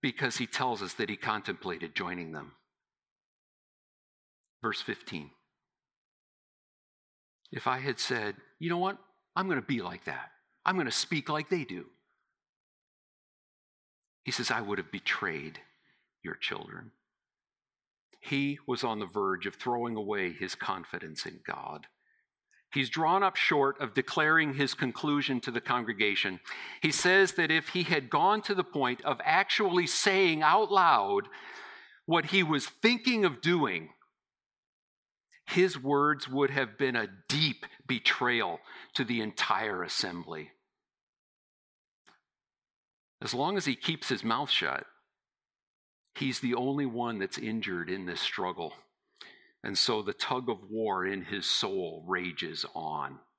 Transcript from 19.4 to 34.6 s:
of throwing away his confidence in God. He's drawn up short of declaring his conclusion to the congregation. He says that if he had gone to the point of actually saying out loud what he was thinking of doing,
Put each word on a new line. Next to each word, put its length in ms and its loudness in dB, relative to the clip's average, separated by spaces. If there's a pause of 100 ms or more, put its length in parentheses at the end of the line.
of 80 -8
throwing 400 -4
away 360 -2
his 220 -8
confidence 720 -8
in 180 -12
God. 440 -8 (840)
He's 180 0
drawn 340 4
up 140 2
short 420 4
of 140 -4
declaring 640 4
his 180 0
conclusion 680 0
to 100 -6
the 100 -2
congregation. 800 0 (400)
He 100 4
says 420 6
that 180 2
if 180 2
he 140 0
had 260 0
gone 320 4
to 140 -2
the 100 0
point 380 0
of 200 0
actually 640 4
saying 540 4
out 300 6
loud 580 6 (760)
what 200 2
he 180 4
was 240 2
thinking 560 2
of 160 2
doing, 540 0 (1500)